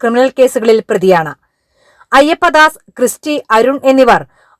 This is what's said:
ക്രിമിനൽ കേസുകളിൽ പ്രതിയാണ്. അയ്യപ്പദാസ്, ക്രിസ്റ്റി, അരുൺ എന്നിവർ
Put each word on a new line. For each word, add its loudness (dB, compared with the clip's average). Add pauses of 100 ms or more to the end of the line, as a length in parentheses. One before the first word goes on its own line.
ക്രിമിനൽ -2
കേസുകളിൽ 0 (100)
പ്രതിയാണ്. 0 (840)
അയ്യപ്പദാസ്, 0 (180)
ക്രിസ്റ്റി, -4 (220)
അരുൺ 0 (140)
എന്നിവർ 2 (380)